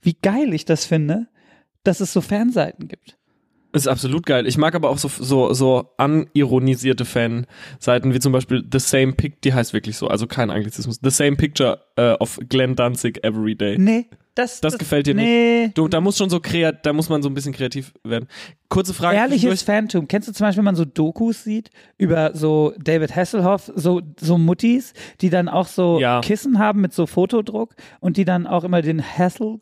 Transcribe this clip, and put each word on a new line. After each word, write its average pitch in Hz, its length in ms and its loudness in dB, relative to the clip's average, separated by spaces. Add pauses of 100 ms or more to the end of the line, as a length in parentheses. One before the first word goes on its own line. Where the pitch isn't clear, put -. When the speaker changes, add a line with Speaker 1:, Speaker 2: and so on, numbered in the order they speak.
Speaker 1:
wie 170 120 2
geil 226 400 0
ich 156 100 -4
das - 220 0
finde, 160 420 0 (560)
dass 190 160 0
es 190 140 -4
so 185 80 2
Fanseiten 208 640 -2
gibt. - 300 -20 (560)
Speaker 2:
Ist 135 140 0
absolut 131 380 -2
geil. 127 220 2
Ich 135 100 -2
mag 156 180 2
aber 156 140 2
auch 135 80 0
so, 143 120 -4
so, 127 440 2
so 131 440 2
anironisierte 131 1080 2
Fanseiten, 120 1080 -2
wie 135 60 2
zum 135 120 2
Beispiel 127 400 0
The 135 80 2
Same 131 340 2
Pic-, - 300 -4
die 135 100 2
heißt 120 200 0
wirklich 107 240 -4
so, - 100 -6
also 104 180 -2
kein 120 240 -4
Anglizismus. 107 540 -6
The 135 60 2
Same 143 260 2
Picture, 147 460 0 (140)
äh, 120 180 4
of - 340 0
Glenn 127 280 0
Danzig 120 480 -2
Every 110 320 -2
Day. 104 220 -2
Speaker 1:
Nee, 226 280 4 (300)
das, 247 260 -4
Speaker 2:
Das 156 100 0
Speaker 1:
das 226 80 -8
Speaker 2:
gefällt 147 280 0
dir 143 80 2
Speaker 1:
nee. 233 500 4
Speaker 2:
nicht? 214 120 -2
Du, 160 120 2
da 175 100 0
muss 196 180 2
schon 190 120 0
so 175 100 0
kreat-, 160 460 -2
da 147 80 2
muss 160 160 0
man 156 120 0
so 143 80 -2
ein 139 40 -4
bisschen 139 200 -6
kreativ 131 400 -6 (100)
werden. 117 240 -4 (420)
Kurze 185 240 0
Frage 175 240 0
Speaker 1:
Ehrliches 247 240 2
Speaker 2:
zwischendurch. 208 240 0
Speaker 1:
Phantom. 208 420 0
Kennst 208 220 -2
du - 40 -12
zum 202 140 0
Beispiel, 196 120 0
wenn 208 60 4
man 196 100 2
so 165 100 2
Dokus 165 580 -2
sieht 220 260 -6 (280)
über 160 380 0
so 151 460 2
David 156 340 0
Hasselhoff, 185 600 0
so, 175 260 0 (180)
so 165 180 2
Muttis, 226 560 2 (280)
die 185 80 2
dann 175 200 0
auch 175 180 -2
so 175 320 2
Speaker 2:
Ja. 123 220 2
Speaker 1:
Kissen 214 360 0
haben 208 240 2
mit 190 120 0
so 170 120 0
Fotodruck 214 720 -2 (240)
und 180 180 -2
die 196 80 2
dann 175 220 0
auch 175 160 0
immer 180 180 0
den 156 220 -2
Hassel 214 580 -2